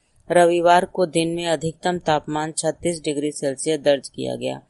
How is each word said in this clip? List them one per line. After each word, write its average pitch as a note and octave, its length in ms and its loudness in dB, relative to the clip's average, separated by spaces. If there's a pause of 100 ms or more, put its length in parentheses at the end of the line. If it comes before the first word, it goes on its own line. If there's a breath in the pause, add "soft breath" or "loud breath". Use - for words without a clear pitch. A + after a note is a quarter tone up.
(300)
रविवार F3 540 6
को F#3 220 -2
दिन E3 220 0
में E3+ 180 -4
अधिकतम E3 520 -2
तापमान D#3 540 -2
छत्तीस D#3+ 500 -4
डिग्री D3 300 -4
सेल्सियस D3 480 -4
दर्ज C#3 280 0
किया B2+ 280 -6
गया। C3 340 -6